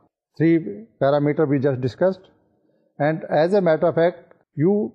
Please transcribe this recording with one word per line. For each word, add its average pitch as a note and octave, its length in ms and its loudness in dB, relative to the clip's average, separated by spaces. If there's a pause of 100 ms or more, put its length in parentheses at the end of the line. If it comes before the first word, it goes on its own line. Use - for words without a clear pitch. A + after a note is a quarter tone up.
(380)
three E3+ 480 0 (160)
parameter D3 440 0
we C#3 120 0
just B2+ 220 -2
discussed, F3+ 400 -2 (760)
and D#3 300 -2
as E3 240 0
a G#3 80 2
matter E3+ 280 2
of D#3+ 80 -2
fact, E3+ 380 -2 (200)
you G#3 400 0